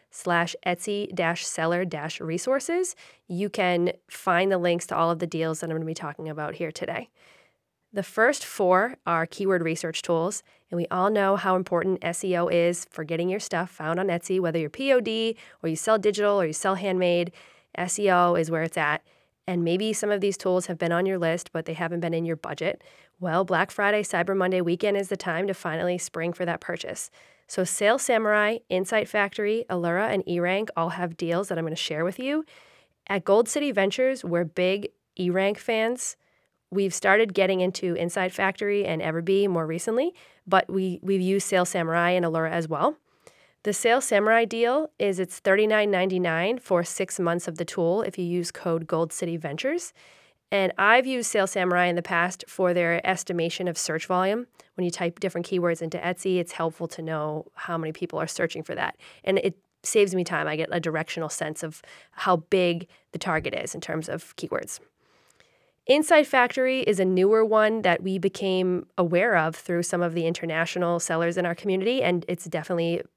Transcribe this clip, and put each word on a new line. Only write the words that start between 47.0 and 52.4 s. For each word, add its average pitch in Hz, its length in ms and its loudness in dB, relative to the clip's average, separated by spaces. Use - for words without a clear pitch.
months 170 260 0
of 160 120 -6
the 175 80 -4
tool 180 380 0
if 185 140 -6
you 185 60 -4
use 175 280 -2
code 165 360 -4
Gold 160 240 0
City 170 240 -4
Ventures. 254 560 -6
And 190 280 2
I've 226 280 6
used 254 240 -2
Sales 196 220 2
Samurai 180 360 2
in 175 100 0
the 175 40 0
past 175 460 -2